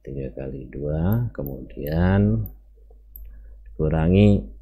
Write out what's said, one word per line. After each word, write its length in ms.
Tiga 320
kali 400
dua, 640
kemudian 1120
kurangi 640